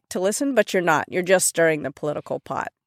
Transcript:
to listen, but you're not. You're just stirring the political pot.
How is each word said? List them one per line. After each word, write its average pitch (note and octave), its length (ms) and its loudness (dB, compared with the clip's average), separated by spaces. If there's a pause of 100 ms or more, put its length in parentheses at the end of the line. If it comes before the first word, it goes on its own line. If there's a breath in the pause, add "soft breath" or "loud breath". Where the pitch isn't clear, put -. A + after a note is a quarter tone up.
(120)
to F#3 100 -4
listen, B3 340 0
but G#3 180 2
you're F#3+ 80 2
not. D#3 300 0
You're F3+ 120 -2
just F#3 240 4
stirring D#3+ 360 2
the C#3+ 80 -6
political C#3+ 480 -6
pot. - 300 -6 (180)